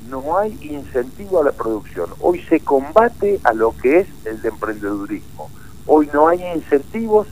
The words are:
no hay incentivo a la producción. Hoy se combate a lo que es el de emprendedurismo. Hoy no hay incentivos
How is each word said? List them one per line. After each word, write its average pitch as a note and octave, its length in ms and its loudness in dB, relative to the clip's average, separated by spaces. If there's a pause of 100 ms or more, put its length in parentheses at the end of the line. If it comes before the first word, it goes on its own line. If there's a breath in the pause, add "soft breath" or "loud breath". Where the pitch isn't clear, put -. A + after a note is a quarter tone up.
no C3+ 300 -2
hay G#3+ 240 -2
incentivo D3 760 -2
a D3 40 4
la C3+ 80 4
producción. G2+ 580 -4 (100)
Hoy F3 280 2
se D#3 120 4
combate G3+ 840 2
a A#2+ 80 4
lo A2+ 240 2
que D3 240 4
es G3 80 -2 (160)
el A2 180 -8
de A2+ 60 0
emprendedurismo. G2+ 1000 -6 (360 loud breath)
Hoy D3+ 260 4
no D3 160 6
hay F3+ 120 2 (140)
incentivos G#3 760 0